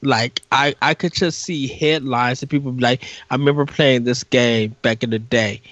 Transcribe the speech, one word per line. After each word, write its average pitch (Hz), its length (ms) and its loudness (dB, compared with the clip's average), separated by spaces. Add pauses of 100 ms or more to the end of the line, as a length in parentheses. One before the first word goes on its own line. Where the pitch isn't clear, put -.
Like, 120 400 0 (120)
I, 139 280 2
I 147 120 2
could 170 200 -4
just 170 260 -2
see 147 280 -6
headlines 131 760 0
and 135 80 -10
people 139 220 -2
be 127 100 -4
like, 123 220 2 (260)
"I 131 60 0
remember 143 300 2
playing 131 400 2
this 123 180 0
game 117 580 2
back 113 220 0
in 117 80 0
the 110 80 0
day, 110 420 -2 (100)